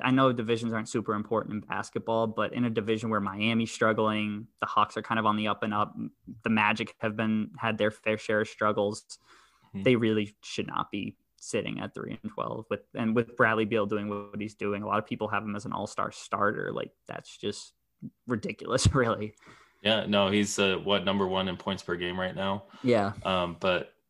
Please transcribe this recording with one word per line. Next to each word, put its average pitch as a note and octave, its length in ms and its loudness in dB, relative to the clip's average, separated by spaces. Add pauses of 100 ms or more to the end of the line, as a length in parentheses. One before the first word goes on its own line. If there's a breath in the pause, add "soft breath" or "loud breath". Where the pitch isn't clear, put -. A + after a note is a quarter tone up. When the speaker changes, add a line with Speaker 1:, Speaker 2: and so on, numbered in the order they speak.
Speaker 1:
I B2+ 80 2
know C3 220 6
divisions A#2 400 0
aren't A2 160 -4
super A2 260 -2
important G#2 400 -2
in G#2 60 -2
basketball, A2+ 680 -2
but A2 280 -2
in B2 100 0
a A#2+ 60 0
division A2 400 -2
where G#2+ 100 2
Miami's G#2+ 500 0
struggling, G#2+ 800 0 (100)
the - 80 -2
Hawks - 300 2
are A2 60 -4
kind A2+ 180 0
of G#2+ 60 0
on G#2+ 100 4
the G#2+ 100 0
up G#2 160 -2
and A2 100 -2
up, G#2 240 -2 (460)
the A#2 80 0
Magic A2 480 2
have G#2+ 180 -2
been, A2 400 0
had A2+ 220 -2
their G#2 140 4
fair A2 260 -2
share G#2+ 220 2
of A2 80 0
struggles. G#2 560 0 (680 soft breath)
Speaker 2:
Hmm. G2 120 -8
Speaker 1:
They B2+ 100 8
really A2 480 2
should - 240 -6
not - 240 -4
be - 240 -6 (220)
sitting - 420 -4
at - 160 -8
three - 260 -8
and G#2+ 120 -10
twelve A#2 360 -6
with, G#2 120 -2 (160)
and A2 180 0
with A#2 220 0
Bradley A2 280 4
Beal G#2 220 2
doing G#2 220 -2
what G2+ 320 -8
he's G#2 160 -6
doing. G2+ 260 -2
A G#2 60 -6
lot G2+ 100 2
of G#2+ 80 -2
people G#2+ 220 -4
have G#2+ 160 -2
him G#2 100 -6
as G#2 120 -8
an - 60 -6
all-star G#2 380 -4
starter. - 640 -2
Like, - 180 -6 (160)
that's - 300 -12
just - 380 -8 (520)
ridiculous, A#2+ 640 0
<laughs> - 40 6
really. G#2+ 420 0 (460 loud breath)
Speaker 2:
Yeah, G#2+ 260 2
no, G2+ 220 4
he's, G#2 300 2
uh, F#2+ 200 4
what, F#2+ 260 2
number G2 220 2
one F#2+ 220 0
in F2+ 80 -4
points F#2+ 260 -6
per F2+ 140 -4
game F2+ 220 -4
right F#2 160 -4
now? G2 300 -4 (180)
Speaker 1:
Yeah. G#2+ 300 2 (100)
Speaker 2:
Um, F2+ 380 0
but, F2+ 340 0 (160)